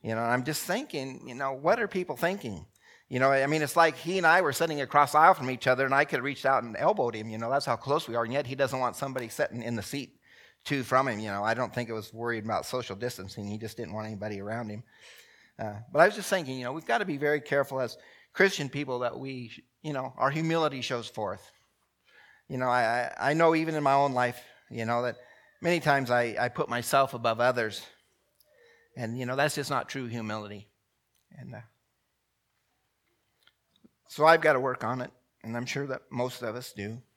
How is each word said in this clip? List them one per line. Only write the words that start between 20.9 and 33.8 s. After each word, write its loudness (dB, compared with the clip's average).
forth. -8
You -8
know, 0
I, 4
I, 0
I 2
know 6
even 0
in -2
my 4
own 4
life, 0
you -4
know, 0
that -4
many 2
times 2
I, 2
I 0
put -4
myself 2
above 0
others. 0
And, -6
you -6
know, -2
that's 2
just -6
not -2
true -6
humility. -8
And, -16
uh, -14